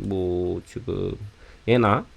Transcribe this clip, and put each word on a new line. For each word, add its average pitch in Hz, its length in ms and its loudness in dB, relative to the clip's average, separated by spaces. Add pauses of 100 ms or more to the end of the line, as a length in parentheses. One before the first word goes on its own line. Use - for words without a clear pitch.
뭐 90 640 -2
지금 95 460 -6 (560)
예나 117 360 4 (120)